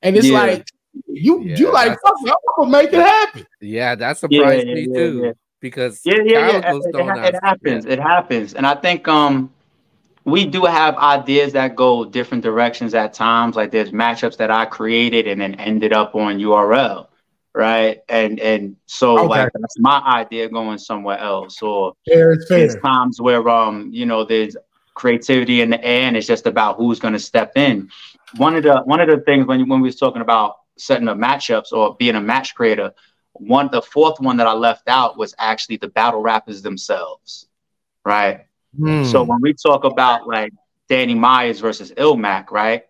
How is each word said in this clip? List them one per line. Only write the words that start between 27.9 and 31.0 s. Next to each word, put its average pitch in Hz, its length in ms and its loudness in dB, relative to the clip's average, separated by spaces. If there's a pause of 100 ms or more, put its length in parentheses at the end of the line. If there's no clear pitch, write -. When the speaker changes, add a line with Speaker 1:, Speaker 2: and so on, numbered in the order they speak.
Speaker 2:
One 151 180 2
of 156 80 0
the, 143 200 6
one 143 160 2
of 170 80 4
the 147 140 4
things 139 260 2
when, 131 200 0
when 131 140 2
we 127 60 2
was 127 80 -6
talking 127 260 -2
about 110 360 0 (220)
setting 120 280 0